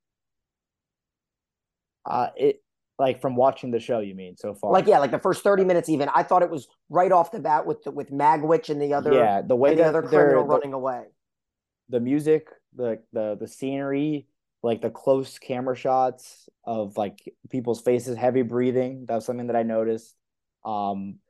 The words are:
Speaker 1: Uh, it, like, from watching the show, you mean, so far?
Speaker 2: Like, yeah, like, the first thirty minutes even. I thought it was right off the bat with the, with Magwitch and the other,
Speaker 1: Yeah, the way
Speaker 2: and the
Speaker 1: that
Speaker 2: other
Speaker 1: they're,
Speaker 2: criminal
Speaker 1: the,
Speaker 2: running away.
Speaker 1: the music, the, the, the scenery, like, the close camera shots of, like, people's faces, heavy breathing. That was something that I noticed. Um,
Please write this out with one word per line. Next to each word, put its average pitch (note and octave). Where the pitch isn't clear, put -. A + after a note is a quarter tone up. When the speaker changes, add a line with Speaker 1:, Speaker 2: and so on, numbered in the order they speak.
Speaker 1:
Uh, -
it, C3
like, C3
from B2+
watching B2+
the A#2
show, A#2
you G2+
mean, F#2+
so G#2
far? -
Speaker 2:
Like, F#3
yeah, G3
like, C#3
the -
first -
thirty G3
minutes F3
even. C#3+
I E3
thought F3
it E3+
was C#3+
right F3+
off E3+
the A3
bat D3+
with D#3
the, C#3+
with C#3
Magwitch D#3
and D3
the C#3+
other, C#3+
Speaker 1:
Yeah, G#2+
the B2
way C#3
Speaker 2:
and D#3+
the E3
Speaker 1:
that D#3+
Speaker 2:
other D#3
Speaker 1:
they're, D3
Speaker 2:
criminal C3
Speaker 1:
the, C#3
Speaker 2:
running C#3+
away. B2+
Speaker 1:
the B2
music, D3
the, A#2
the, G#2+
the G#2+
scenery, C#3
like, A#2
the A2+
close C3+
camera B2+
shots B2+
of, A2
like, -
people's A#2+
faces, B2
heavy B2
breathing. B2+
That A#2+
was A2+
something B2
that A#2
I A#2
noticed. A2+
Um, G2+